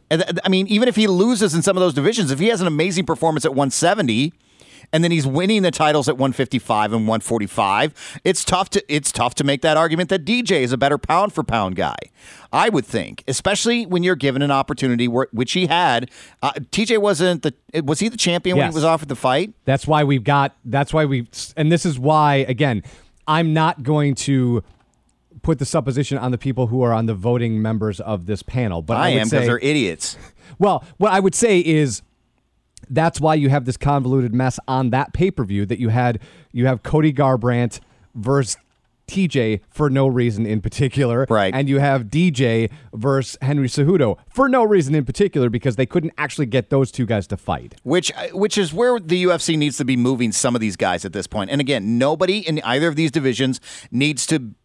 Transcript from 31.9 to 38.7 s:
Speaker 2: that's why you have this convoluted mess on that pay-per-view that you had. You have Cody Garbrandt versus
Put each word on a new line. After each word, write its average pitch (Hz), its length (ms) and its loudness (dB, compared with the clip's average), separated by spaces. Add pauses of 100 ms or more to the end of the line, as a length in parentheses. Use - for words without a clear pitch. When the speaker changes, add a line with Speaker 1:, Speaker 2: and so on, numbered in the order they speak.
Speaker 2:
that's 156 300 0
why 156 160 2
you 143 120 2
have 135 160 2
this 123 120 -4
convoluted 131 580 0
mess 127 320 0
on 131 240 0
that 131 220 0
pay-per-view 101 540 0
that 104 120 -2
you 113 120 0
had. 120 280 2 (320)
You 123 160 0
have 127 160 0
Cody 151 300 2
Garbrandt 123 640 0 (340)
versus 123 440 -2 (520)